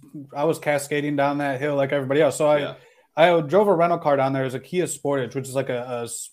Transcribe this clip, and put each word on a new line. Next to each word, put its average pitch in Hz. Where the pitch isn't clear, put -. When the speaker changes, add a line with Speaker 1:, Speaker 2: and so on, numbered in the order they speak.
Speaker 1:
I 143
was 156
cascading 147
down 143
that 139
hill 147
like 139
everybody 139
else. 139
So 151
I, 151
Speaker 2:
Yeah. 78
Speaker 1:
I 170
drove 180
a 196
rental 170
car 151
down 135
there. 135
It 131
was 127
a 131
Kia 175
Sportage, 139
which 135
is 131
like 135
a, 123
a 123
s-, -